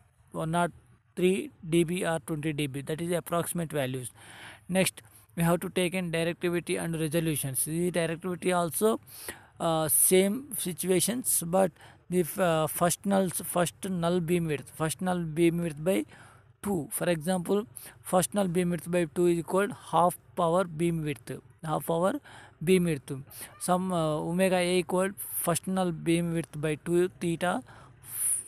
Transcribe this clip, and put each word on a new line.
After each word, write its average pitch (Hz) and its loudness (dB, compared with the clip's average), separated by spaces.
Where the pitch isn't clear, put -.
one 160 -4
or 175 2
three 190 0
D 170 4
B 180 -2
or 165 -2
twenty 160 -4
D 147 -2
B. 139 -6
That 156 -6
is 170 -4
the 175 0
approximate 170 -4
values. 131 -4
Next, 180 0
we 170 -2
have 170 4
to 190 -6
take 180 0
in 180 -4
directivity 170 -2
and 165 -4
resolutions. 151 -2
The 170 -2
directivity 170 -2
also, 180 2
uh, 160 2
same 196 4
situations, 185 0
but 180 2
the 175 0
f-, 160 -2
uh, 160 2
first - 0
null, 196 2
first 175 -2
null 175 0
beam 170 0
width, 147 -4
first 156 -2
null 180 0
beam 170 6
width 156 -6
by 190 2
two. 190 -2
For 165 -2
example, 180 0
first - 0
null 202 2
beam 175 0
width 170 -4
by 175 2
two 175 4
is 175 4
equal 185 0
half 170 4
power 175 2
beam 165 -2
width, 147 -6
half 160 -4
power 170 2
beam 185 4
width. 156 -2
Some, 185 0
uh, 160 2
omega 175 2
A 180 2
equal 185 0
first - 0
null 185 0
beam 165 0
width 160 -4
by 156 -2
two 175 2
theta, 180 -2